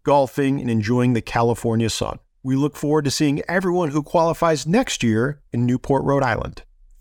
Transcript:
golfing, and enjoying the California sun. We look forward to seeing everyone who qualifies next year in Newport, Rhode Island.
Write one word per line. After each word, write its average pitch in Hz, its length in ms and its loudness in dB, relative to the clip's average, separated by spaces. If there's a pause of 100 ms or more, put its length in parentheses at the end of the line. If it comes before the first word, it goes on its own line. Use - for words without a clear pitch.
golfing, 139 580 2
and 123 80 -4
enjoying 123 440 2
the 113 80 0
California 117 680 0
sun. - 300 -6 (240)
We 131 120 -2
look 143 200 0
forward 151 300 0
to 135 60 0
seeing 151 380 0
everyone 180 400 0
who 147 140 -2
qualifies 165 640 0
next 220 340 0
year 120 400 0 (100)
in 123 140 0
Newport, 127 380 0
Rhode 139 200 2
Island. - 400 -4 (380)